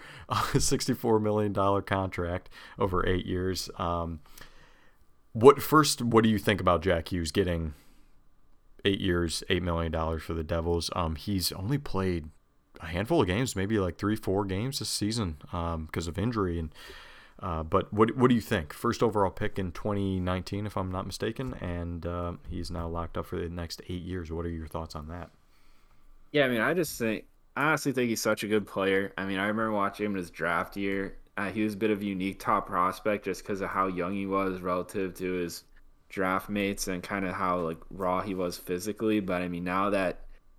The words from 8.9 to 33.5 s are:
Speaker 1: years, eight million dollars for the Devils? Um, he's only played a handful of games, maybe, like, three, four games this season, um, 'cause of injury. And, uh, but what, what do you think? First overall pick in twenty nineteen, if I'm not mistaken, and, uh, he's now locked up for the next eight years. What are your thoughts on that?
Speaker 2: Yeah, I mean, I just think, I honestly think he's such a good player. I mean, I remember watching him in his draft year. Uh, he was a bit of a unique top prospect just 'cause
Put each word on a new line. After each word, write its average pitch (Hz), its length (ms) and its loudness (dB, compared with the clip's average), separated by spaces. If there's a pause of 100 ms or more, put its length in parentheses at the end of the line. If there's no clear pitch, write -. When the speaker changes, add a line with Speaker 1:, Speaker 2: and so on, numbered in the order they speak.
Speaker 1:
years, 87 480 0
eight 90 160 0
million 82 260 0
dollars 80 320 -2
for - 100 -6
the 82 120 -4
Devils? 85 500 0
Um, 80 220 -2
he's 95 340 -2
only 95 260 -2
played 92 540 -2 (500)
a - 60 -12
handful 107 340 2
of 104 60 6
games, 107 300 0
maybe, 101 240 0
like, 90 180 -2
three, 104 160 2
four 101 300 0
games 98 340 -4
this 110 100 -6
season, 104 500 -2 (140)
um, 85 400 -4
'cause 85 140 -4
of 82 120 -6
injury. 95 420 0
And, 80 120 -6 (680)
uh, 82 240 -4
but 87 280 2
what, 110 240 4
what 127 120 8
do 123 80 6
you 107 40 2
think? 90 320 -2
First - 300 0
overall 104 300 4
pick - 260 -2
in 92 140 -2
twenty 98 480 -2
nineteen, 92 460 -2
if 101 100 -6
I'm 92 160 -4
not 92 120 -4
mistaken, 113 500 -6
and, 85 520 -6
uh, 87 280 -4 (140)
he's 85 220 -6
now 85 160 -6
locked 85 320 -6
up 85 80 -6
for 92 100 -8
the 87 120 -4
next 85 400 -8
eight 90 140 -6
years. 87 280 -8
What 85 160 -4
are 85 40 -4
your 80 180 -8
thoughts 80 260 -8
on 76 140 -12
that? 85 220 -12 (1000)
Speaker 2:
Yeah, 143 140 6
I 127 40 4
mean, 120 120 2
I 135 140 2
just 175 240 -2
think, 110 260 -2 (320)
I 135 80 0
honestly 151 280 2
think 123 160 2
he's 110 140 0
such 110 220 2
a 104 40 -2
good 104 200 2
player. 98 500 2
I 92 60 -2
mean, 98 160 -2
I 101 60 2
remember 110 260 0
watching 101 340 0
him 104 60 -2
in 95 60 -2
his 85 120 -6
draft 85 460 -2
year. 98 400 -2 (200)
Uh, 98 140 -4
he 107 140 0
was 107 100 -2
a - 20 -10
bit 107 140 2
of 101 100 0
a 104 40 -4
unique 95 340 -2
top 104 280 0
prospect 98 580 0
just 92 200 -4
'cause 98 160 -4